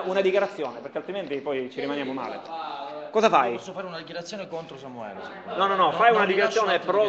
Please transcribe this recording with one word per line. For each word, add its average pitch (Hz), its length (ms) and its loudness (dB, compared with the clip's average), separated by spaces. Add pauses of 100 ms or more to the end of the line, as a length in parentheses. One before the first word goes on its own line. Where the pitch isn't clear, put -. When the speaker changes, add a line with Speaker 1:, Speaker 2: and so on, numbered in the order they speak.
Speaker 1:
una 185 140 2
dichiarazione, 185 600 0
perché 135 180 -8
altrimenti 151 420 -6
poi 131 300 -4
ci 143 100 -8
rimaniamo 139 320 -4
male. 117 280 -6 (720)
Cosa 220 160 6
fai? 139 240 6
Speaker 2:
Io 120 60 -4
posso 185 140 -12
fare 190 140 -8
una 170 120 -10
dichiarazione 170 500 -10
contro 160 280 -10
Samuele. 120 440 -12 (260)
Speaker 1:
No, 196 80 -8
no, 185 140 2
no, 196 80 2
Speaker 2:
Non, 170 160 4
Speaker 1:
fai 220 180 6
una 220 100 6
Speaker 2:
non 202 80 6
Speaker 1:
dichiarazione 202 440 4
Speaker 2:
rilascio 170 180 0
Speaker 1:
pro 196 180 4